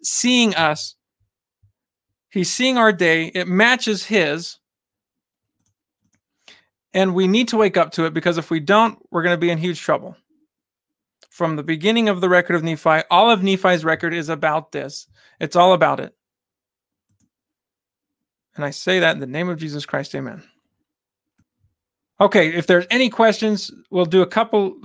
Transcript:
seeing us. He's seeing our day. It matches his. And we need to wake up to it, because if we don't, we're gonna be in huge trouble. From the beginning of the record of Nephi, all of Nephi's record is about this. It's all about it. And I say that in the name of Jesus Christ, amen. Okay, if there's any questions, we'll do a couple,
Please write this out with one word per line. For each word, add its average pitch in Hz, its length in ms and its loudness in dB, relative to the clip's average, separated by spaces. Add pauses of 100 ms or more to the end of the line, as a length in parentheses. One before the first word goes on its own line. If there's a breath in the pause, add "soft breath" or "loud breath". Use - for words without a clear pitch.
seeing 240 520 0
us. 151 400 -2 (1300)
He's 185 240 -4
seeing 254 240 0
our 220 160 4
day. 165 400 0
It 180 140 -4
matches 220 580 0
his. 170 540 -2 (2250 soft breath)
And 190 220 0
we 185 120 2
need 226 220 2
to 233 80 -2
wake 214 180 2
up 165 180 0
to 165 120 -2
it, 160 80 -4
because 165 240 -2
if 156 120 -6
we 165 100 -2
don't, 208 400 2 (120)
we're 170 120 -2
gonna 175 120 2
be 170 140 -2
in 170 80 -2
huge 165 240 -4
trouble. - 340 -4 (1160)
From 160 240 -4
the 151 80 -8
beginning 202 460 0
of 180 120 -2
the 185 80 2
record 175 260 2
of 160 80 -2
Nephi, 160 460 0
all 202 220 4
of 208 100 2
Nephi's 185 420 2
record 160 300 -2
is 160 160 -6
about 156 420 -2
this. 143 360 -12 (320 soft breath)
It's 156 160 -6
all 180 180 6
about 151 260 2
it. - 140 -12 (2500)
And 151 100 -8
I 143 40 -6
say 185 300 -4
that 165 160 0
in 147 60 -12
the 135 40 -10
name 156 240 -6
of 170 80 -8
Jesus 147 280 -10
Christ, 139 280 -8
amen. 135 300 -12 (1800)
Okay, 196 340 4
if 175 140 -4
there's 175 240 4
any 247 180 2
questions, 214 640 0 (180)
we'll 180 160 0
do 175 160 4
a 180 60 2
couple, 208 560 -2